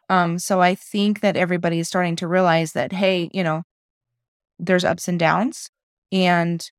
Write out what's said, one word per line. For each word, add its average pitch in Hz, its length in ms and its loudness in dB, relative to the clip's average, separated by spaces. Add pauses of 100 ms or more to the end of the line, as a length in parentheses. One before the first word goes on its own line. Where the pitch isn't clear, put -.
Um, 175 300 2
so 185 220 0
I 180 140 4
think 208 460 -2
that 202 160 0
everybody 175 420 0
is 165 100 -4
starting 175 280 -2
to 170 120 -6
realize 165 440 2
that, 135 200 -4
hey, 185 400 0
you 190 100 -2
know, 160 200 -2 (960)
there's 180 260 2
ups - 240 -2
and 175 100 -2
downs, 170 520 0 (420)
and 170 560 0 (100)